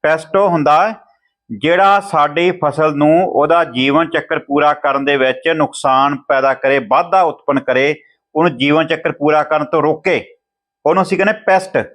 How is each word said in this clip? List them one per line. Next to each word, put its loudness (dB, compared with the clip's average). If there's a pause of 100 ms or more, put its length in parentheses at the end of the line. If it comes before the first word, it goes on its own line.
ਪੈਸਟ -2
ਉਹ 2
ਹੁੰਦਾ 2
ਹੈ -10 (540)
ਜਿਹੜਾ 2
ਸਾਡੀ 0 (140)
ਫਸਲ 0
ਨੂੰ 2
ਉਹਦਾ 0
ਜੀਵਨ 0
ਚੱਕਰ -4
ਪੂਰਾ 0
ਕਰਨ -2
ਦੇ 0
ਵਿੱਚ 0
ਨੁਕਸਾਨ 0 (120)
ਪੈਦਾ 0
ਕਰੇ, 0
ਵਾਧਾ 0
ਉਤਪੰਨ -2
ਕਰੇ, 0 (400)
ਉਹਨੂੰ 0
ਜੀਵਨ 0
ਚੱਕਰ -4
ਪੂਰਾ 0
ਕਰਨ -2
ਤੋਂ -2
ਰੋਕੇ, -2 (640)
ਉਹਨੂੰ 2
ਅਸੀਂ -2
ਕਹਿੰਦੇ 0 (120)
ਪੈਸਟ। 0 (180)